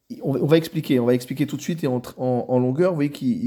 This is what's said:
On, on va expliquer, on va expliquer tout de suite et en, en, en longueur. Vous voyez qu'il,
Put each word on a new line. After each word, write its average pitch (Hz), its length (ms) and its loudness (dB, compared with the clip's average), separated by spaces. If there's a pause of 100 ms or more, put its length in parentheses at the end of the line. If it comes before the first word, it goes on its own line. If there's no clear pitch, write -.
(220)
On, 139 140 0
on 160 100 0
va 156 120 6
expliquer, 156 420 0
on 120 60 2
va 123 80 4
expliquer 131 320 -2
tout 135 120 -6
de - 40 -8
suite 170 220 -4
et 143 40 0
en, 123 140 0 (160)
en, 127 300 -2
en 127 120 2
longueur. 135 320 2
Vous 175 40 -2
voyez 143 160 0
qu'il, 123 360 -2